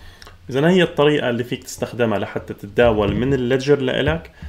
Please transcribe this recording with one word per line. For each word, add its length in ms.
اذا 180
هي 140
الطريقه 480
اللي 140
فيك 200
تستخدمها 540
لحتى 360
تتداول 640
من 180
الليجر 460
لإلك 500